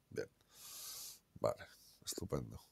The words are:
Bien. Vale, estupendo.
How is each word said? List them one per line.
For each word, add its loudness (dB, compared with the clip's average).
Bien. 0
Vale, 4
estupendo. 2